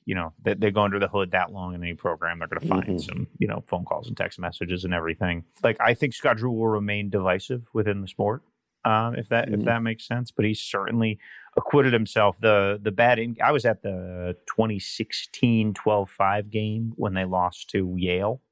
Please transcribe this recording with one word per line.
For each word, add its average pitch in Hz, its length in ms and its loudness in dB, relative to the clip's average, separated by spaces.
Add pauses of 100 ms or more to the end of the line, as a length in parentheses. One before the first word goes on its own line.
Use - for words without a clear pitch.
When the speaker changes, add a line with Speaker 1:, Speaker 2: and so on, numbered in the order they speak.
Speaker 1:
you 98 80 -2
know, 85 180 -4 (100)
they, 110 120 2
they 104 160 2
go 104 120 2
under 101 160 2
the 98 100 2
hood 95 240 -2
that 92 200 0
long 90 220 -8
in 87 80 -8
any 87 120 -6
program, 85 440 -4
they're 82 100 -8
gonna 82 180 -6
find 95 180 0
Speaker 2:
Mm-hmm. 92 140 -2
Speaker 1:
some, - 280 -6 (120)
you - 80 2
know, - 200 -4
phone 90 180 -4
calls - 240 -4
and - 80 -8
text 92 220 -6
messages 90 460 -6
and 90 100 -2
everything. 85 500 -2 (180)
Like, 113 180 4
I 117 140 4
think 139 200 -2
Scott 123 240 2
Drew 120 120 -2
will 113 180 0
remain 104 420 -2
divisive 98 640 0
within 104 260 0
the 95 80 -8
sport, 107 340 -2 (420)
um, 113 320 2
if 117 120 -6
that, 117 200 2
if 107 80 -2
Speaker 2:
Mm-hmm. 104 80 0
Speaker 1:
that 117 180 2
makes 113 260 -4
sense. 123 220 -4
But 107 160 0
he 110 80 0
certainly 110 640 0 (380)
acquitted 131 360 4
himself. 107 480 2
The, 104 420 4
the 107 80 0
bad 117 280 4
in-, 117 260 -4
I 131 80 6
was 135 140 2
at 110 160 2
the 90 540 -6 (100)
twenty 110 320 0
sixteen 110 960 0
twelve 101 360 0
five 101 400 0
game 110 460 -4
when 101 160 -4
they 95 140 -2
lost 90 440 -2
to 92 280 -2
Yale. 95 420 0 (120)